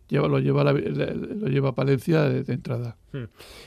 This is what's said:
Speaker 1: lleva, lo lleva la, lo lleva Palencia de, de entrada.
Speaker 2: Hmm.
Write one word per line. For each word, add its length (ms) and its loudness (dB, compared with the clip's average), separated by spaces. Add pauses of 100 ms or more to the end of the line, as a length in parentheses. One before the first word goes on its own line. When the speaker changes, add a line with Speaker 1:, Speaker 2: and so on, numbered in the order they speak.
Speaker 1:
lleva, 180 2
lo 140 2
lleva 240 2
la, 80 4
lo 760 -2
lleva 260 2
Palencia 500 2
de, 200 0
de 100 -4
entrada. 440 -6 (160)
Speaker 2:
Hmm. 140 -8 (400)